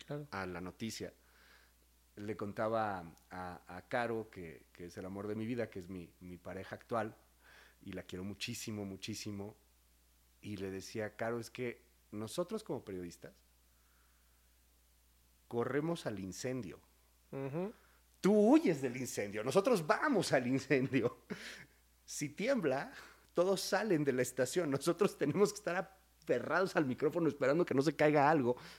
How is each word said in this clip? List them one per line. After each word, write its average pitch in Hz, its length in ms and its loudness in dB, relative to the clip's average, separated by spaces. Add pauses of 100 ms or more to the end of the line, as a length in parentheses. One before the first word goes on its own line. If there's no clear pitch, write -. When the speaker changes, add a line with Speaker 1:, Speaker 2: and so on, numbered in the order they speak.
Speaker 1:
Claro. 147 260 -10
Speaker 2:
a - 140 -4
la 90 140 -8
noticia. 92 540 -8 (1040)
Le 104 180 -6
contaba 107 680 -2 (260)
a, 90 300 -10 (160)
a 92 100 -14
Caro, 117 420 -4
que, 80 440 -14
que 87 140 -14
es 87 100 -16
el 95 80 -10
amor 98 220 -8
de 107 80 -4
mi 110 100 -4
vida, 117 240 -2
que 101 100 -12
es 87 80 -12
mi, 90 320 -12
mi 90 180 -14
pareja 95 380 -12
actual, 110 400 -4 (680)
y 98 120 -12
la 92 100 -10
quiero 92 220 -10
muchísimo, 104 580 -8
muchísimo, 101 720 -8 (880)
y 104 160 -8
le 98 140 -6
decía, 101 440 -6
"Caro, 117 240 -4
es 113 100 -10
que 123 320 -8 (300)
nosotros 175 540 -6
como 143 180 -6
periodistas 87 500 -10 (2250)
corremos 135 580 -2
al 104 140 -6
incendio. 95 600 -8 (520)
Speaker 1:
Ujú. 143 420 -6 (480)
Speaker 2:
Tú 190 120 6 (180)
huyes 269 300 6
del 123 160 -2
incendio, 107 460 -4
nosotros 190 440 4
vamos 220 460 2
al 131 120 4
incendio. 131 800 2 (800)
Si - 260 -6
tiembla, 190 640 0 (420)
todos 180 280 4
salen 190 420 2
de 139 80 2
la 123 100 4
estación, 135 480 0
nosotros 165 480 2
tenemos 175 360 2
que - 60 -12
estar 170 180 -4 (440)
aferrados 147 540 2
al 165 100 4
micrófono 147 440 2
esperando 143 360 4
que - 80 -2
no 131 80 6
se 147 140 4
caiga 151 340 8
algo 127 280 4 (220)